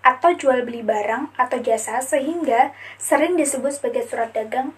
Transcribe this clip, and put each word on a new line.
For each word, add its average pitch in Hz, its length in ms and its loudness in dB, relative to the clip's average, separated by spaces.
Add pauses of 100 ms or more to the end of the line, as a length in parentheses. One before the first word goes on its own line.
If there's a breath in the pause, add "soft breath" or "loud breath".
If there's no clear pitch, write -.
atau 262 320 4
jual 262 320 2
beli 233 160 -8
barang 220 560 -2
atau 254 240 0
jasa, 226 400 -2
sehingga 277 720 2 (240 loud breath)
sering 330 400 2
disebut 285 400 0
sebagai 240 320 -4
surat 226 240 -4
dagang 247 460 -4